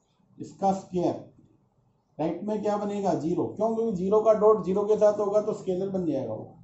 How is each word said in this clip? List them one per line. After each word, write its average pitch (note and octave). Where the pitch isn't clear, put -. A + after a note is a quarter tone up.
इसका F#3+
square, F3
right D#3+
में G#3
क्या G#3
बनेगा? G3+
ज़ीरो। D3+
क्यों? A3
क्योंकि A3+
ज़ीरो G3
का A3
डॉट G3+
ज़ीरो G3
के G#3+
साथ G#3
होगा G#3
तो G#3
scalar F#3
बन F#3
जाएगा B2
वो। -